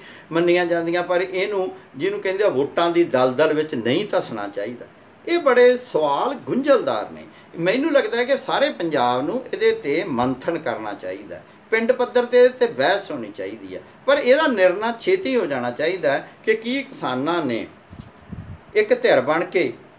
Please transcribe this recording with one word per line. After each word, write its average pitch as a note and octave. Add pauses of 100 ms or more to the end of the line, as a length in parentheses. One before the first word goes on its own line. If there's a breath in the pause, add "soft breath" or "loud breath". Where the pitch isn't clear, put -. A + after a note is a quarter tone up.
(320 loud breath)
ਮੰਨੀਆਂ F3
ਜਾਂਦੀਆਂ। E3+
ਪਰ F3+
ਇਹਨੂੰ, F#3 (220 loud breath)
ਜਿਹਨੂੰ G3
ਕਹਿੰਦੇ F#3+
ਆ G3+
ਵੋਟਾਂ D3
ਦੀ E3+
ਦਲਦਲ C3
ਵਿੱਚ D3+
ਨਹੀਂ C#3
ਧੱਸਣਾ A2+
ਚਾਹੀਦਾ। G#2 (420)
ਇਹ E4+
ਬੜੇ B3
ਸਵਾਲ E3
ਗੁੰਝਲਦਾਰ E3
ਨੇ। D#2 (360 loud breath)
ਮੈਨੂੰ B3
ਲੱਗਦਾ A#3
ਹੈ B3
ਕਿ B3+
ਸਾਰੇ A3+
ਪੰਜਾਬ C#3
ਨੂੰ A3 (100)
ਇਹਦੇ A3
'ਤੇ D#3+
ਮੰਥਨ C3+
ਕਰਨਾ G#2+
ਚਾਹੀਦਾ, F#2 (300 loud breath)
ਪਿੰਡ A3+
ਪੱਧਰ A#3+
'ਤੇ A#3+
ਇਹਦੇ B3
'ਤੇ B3
ਬਹਿਸ F3
ਹੋਣੀ A#2
ਚਾਹੀਦੀ F#2+
ਹੈ, - (240 loud breath)
ਪਰ C#4
ਇਹਦਾ C#4+
ਨਿਰਣਾ G#3
ਛੇਤੀ F#3+
ਹੋ A3
ਜਾਣਾ B2
ਚਾਹੀਦਾ D#3
ਹੈ D3+ (140)
ਕਿ A3
ਕੀ A#3+
ਕਿਸਾਨਾਂ D3
ਨੇ A2+ (1080)
ਇੱਕ G#3+
ਧਿਰ E3
ਬਣ D#3
ਕੇ E3+ (240)